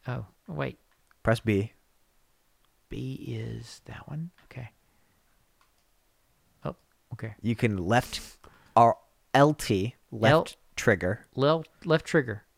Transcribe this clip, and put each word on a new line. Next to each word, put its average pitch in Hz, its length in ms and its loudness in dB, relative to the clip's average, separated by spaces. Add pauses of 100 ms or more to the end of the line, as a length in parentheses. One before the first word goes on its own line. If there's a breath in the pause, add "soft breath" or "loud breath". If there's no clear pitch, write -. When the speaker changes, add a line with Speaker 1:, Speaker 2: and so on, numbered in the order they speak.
Speaker 1:
Oh, 123 200 -8 (200)
wait. - 320 -8 (460)
Speaker 2:
Press 113 160 2
B. 107 320 0 (1160)
Speaker 1:
B 131 380 -12
is 113 600 -12
that - 220 -18
one. 160 220 -10 (140)
Okay. 120 240 -16 (2000)
Oh, - 120 -8 (380)
okay. 107 260 -12
Speaker 2:
You 113 160 0
can 107 220 0
left, 101 420 0 (560 soft breath)
or 117 220 6 (360)
L 147 200 6
T, 107 420 -2 (160)
left 117 220 4
Speaker 1:
L- 165 100 4 (320)
Speaker 2:
trigger. 92 580 0
Speaker 1:
Lel-, 156 300 0 (200)
left 156 200 2
trigger. 120 400 -2 (140)